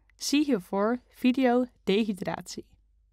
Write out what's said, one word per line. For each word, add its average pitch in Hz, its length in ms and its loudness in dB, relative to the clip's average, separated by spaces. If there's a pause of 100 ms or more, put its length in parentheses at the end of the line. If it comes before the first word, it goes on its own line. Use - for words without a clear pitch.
(160)
Zie - 280 0
hiervoor 220 640 -2
video 247 580 2 (180)
dehydratie. 190 840 -4 (480)